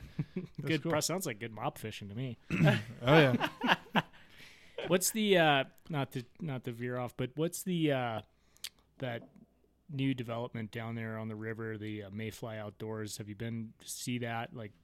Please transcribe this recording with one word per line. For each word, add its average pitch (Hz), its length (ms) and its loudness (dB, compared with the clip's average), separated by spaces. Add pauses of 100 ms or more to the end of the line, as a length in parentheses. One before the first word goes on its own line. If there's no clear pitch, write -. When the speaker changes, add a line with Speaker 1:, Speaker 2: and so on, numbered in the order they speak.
(160)
Speaker 1:
<laughs> - 180 -6
Speaker 2:
That's 180 140 -8 (180)
Speaker 1:
Good 151 160 2
Speaker 2:
cool. 165 100 -2
Speaker 1:
pro-, 156 80 4
sounds 180 260 -2
like 113 120 -6
good 117 140 -8
mop 117 260 -4
fishing 107 300 -8
to 98 60 -10
me. 123 240 -6 (120)
Speaker 2:
<clears throat> - 0 - (560)
Oh, 147 120 10 (440)
yeah. - 120 6 (200)
Speaker 1:
<laughs> 208 80 6 (880)
What's 180 220 4
the, 208 280 6
uh, 147 260 6 (240)
not 143 240 -2
to, 127 120 -4 (160)
not 135 240 -6
to 127 80 -4
veer 123 260 -6
off, 123 180 -6
but 123 180 -2
what's 165 280 -2
the, 160 300 2
uh, 120 280 0 (800)
that 117 300 -6 (640)
new 135 240 0
development 117 560 -6
down 113 240 -6
there 113 240 -6
on 110 100 -6
the 110 60 -8
river, 110 420 -6
the, 107 280 -6
uh, 95 60 -12
Mayfly 110 480 -6
Outdoors? 107 580 -8
Have 104 120 -10
you 104 60 -8
been 113 460 -6
to - 80 -16
see - 300 -4
that? 117 360 -4
Like, 107 180 -12 (120)